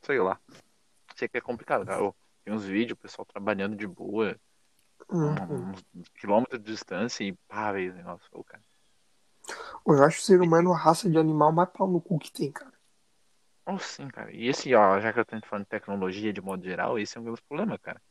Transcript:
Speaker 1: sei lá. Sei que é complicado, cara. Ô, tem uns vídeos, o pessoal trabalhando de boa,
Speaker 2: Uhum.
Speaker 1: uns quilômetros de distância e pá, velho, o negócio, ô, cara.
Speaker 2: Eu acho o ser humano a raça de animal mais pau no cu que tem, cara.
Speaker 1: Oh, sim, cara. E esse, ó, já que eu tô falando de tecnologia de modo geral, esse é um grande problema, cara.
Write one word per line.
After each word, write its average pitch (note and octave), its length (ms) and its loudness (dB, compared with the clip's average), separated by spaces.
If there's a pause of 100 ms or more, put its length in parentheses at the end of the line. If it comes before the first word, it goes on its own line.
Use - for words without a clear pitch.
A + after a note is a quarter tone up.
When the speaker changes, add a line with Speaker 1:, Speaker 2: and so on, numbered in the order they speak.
Speaker 1:
sei C#3 180 -2
lá. F#2 200 0 (760)
Sei A#2+ 120 -6
que - 100 -6
é A#2 40 -4
complicado, A#2+ 440 -4
cara. F#2+ 180 -2
Ô, G2+ 120 -2 (280)
tem G#2 100 -8
uns G#2+ 120 -6
vídeos, A2 320 -2
o - 40 -20
pessoal - 240 -16
trabalhando G2+ 500 -4
de G#2 120 -10
boa, G2+ 500 -4 (720)
Speaker 2:
Uhum. D3+ 640 -4 (220)
Speaker 1:
uns F2 200 -20
quilômetros A2+ 460 0
de G#2 100 -12
distância G#2+ 540 -6
e G2 80 -4 (140)
pá, G#2+ 260 -6
velho, F#2 180 -4
o F2+ 40 -16
negócio, F2 360 -16
ô, - 120 -18
cara. - 200 -20 (1200)
Speaker 2:
Eu C#3 180 8
acho D#3+ 160 4
o - 40 -8
ser F3+ 180 8
humano E3+ 300 6
a E3+ 60 2
raça E3 320 4
de D#3+ 80 4
animal D#3 340 4
mais F3 180 2
pau F#3+ 180 -2
no F3+ 120 2
cu E3 180 -4
que - 140 -8
tem, C#3 200 -6
cara. - 200 -16 (960)
Speaker 1:
Oh, F#3+ 120 -6
sim, - 300 -12
cara. A2 240 -14
E A2+ 160 -6
esse, C3+ 260 0
ó, G2+ 260 8
já A2 120 0
que A#2 80 0
eu A2 60 2
tô A2 160 -10
falando G2+ 240 -8
de - 40 -20
tecnologia G2+ 640 -4
de G2 80 -8
modo F#2+ 220 -8
geral, F#2 340 -4
esse G#2 200 -8
é A#2 40 -14
um A#2 40 -12
grande A#2 180 -10
problema, D#3+ 340 -6
cara. - 340 -14